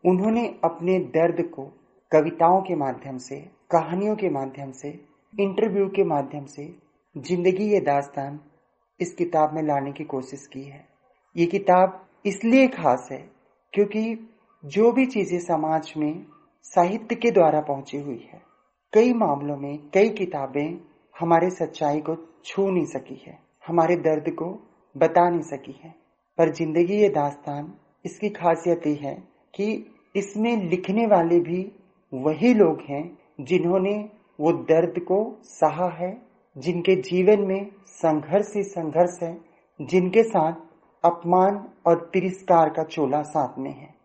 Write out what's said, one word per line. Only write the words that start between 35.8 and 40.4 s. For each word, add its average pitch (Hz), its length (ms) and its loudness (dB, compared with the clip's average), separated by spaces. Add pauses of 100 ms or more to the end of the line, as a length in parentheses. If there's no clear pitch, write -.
है, 180 220 -8 (400)
जिनके 170 460 0
जीवन 185 400 2
में 196 280 -4 (180)
संघर्ष 156 680 -2
ही 202 80 -2
संघर्ष 175 580 -2
है, 170 140 -8 (440)
जिनके 180 440 2
साथ 165 300 0 (500)